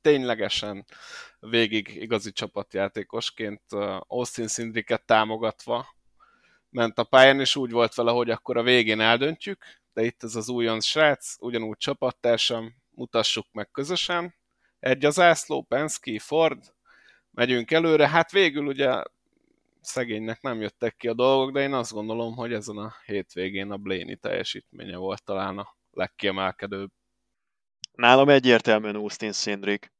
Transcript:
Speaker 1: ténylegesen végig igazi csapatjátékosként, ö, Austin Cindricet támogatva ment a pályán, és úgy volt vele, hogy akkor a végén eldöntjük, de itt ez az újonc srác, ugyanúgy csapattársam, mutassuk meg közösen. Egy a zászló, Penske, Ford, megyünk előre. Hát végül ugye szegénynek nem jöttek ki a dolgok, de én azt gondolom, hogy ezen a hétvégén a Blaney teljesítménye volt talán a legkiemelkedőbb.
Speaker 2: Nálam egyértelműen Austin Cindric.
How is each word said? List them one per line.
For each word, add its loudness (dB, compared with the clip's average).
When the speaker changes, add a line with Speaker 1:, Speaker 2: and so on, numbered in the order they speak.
Speaker 1:
ténylegesen 0
végig -2
igazi -6
csapatjátékosként, -8
ö, -6
Austin -6
Cindricet -4
támogatva 0
ment -2
a 0
pályán, 8
és 0
úgy -6
volt 2
vele, 2
hogy 0
akkor -4
a 0
végén 4
eldöntjük, 0
de -2
itt -6
ez -10
az -6
újonc -2
srác, 0
ugyanúgy -6
csapattársam, -2
mutassuk -4
meg -10
közösen. -6
Egy -2
a 6
zászló, 4
Penske, -4
Ford, -2
megyünk 0
előre. 4
Hát 2
végül 2
ugye -2
szegénynek -8
nem -8
jöttek -6
ki -8
a -2
dolgok, 2
de 0
én -2
azt -4
gondolom, -6
hogy -6
ezen -8
a -12
hétvégén -6
a -6
Blaney -6
teljesítménye -8
volt -8
talán -6
a -14
legkiemelkedőbb. -4
Speaker 2:
Nálam 8
egyértelműen 6
Austin -6
Cindric. -4